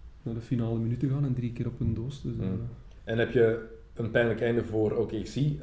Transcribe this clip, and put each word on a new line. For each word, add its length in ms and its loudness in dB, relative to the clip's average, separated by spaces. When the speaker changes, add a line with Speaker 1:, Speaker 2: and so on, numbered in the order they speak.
Speaker 1:
naar 100 -6
de 80 -6
finale 380 0
minuten 300 0
gaan 160 0
en 80 0
drie 180 -2
keer 160 -4
op 120 -6
hun 140 2
doos. 280 -6
Dus, 140 -4
Speaker 2:
Hmm. 80 -4
Speaker 1:
eh. 60 -2
Speaker 2:
En 140 -2
heb 140 4
je 400 4
een 180 -4
pijnlijk 300 4
einde 220 4
voor 280 2
O 140 2
K 60 -4
C, 240 -4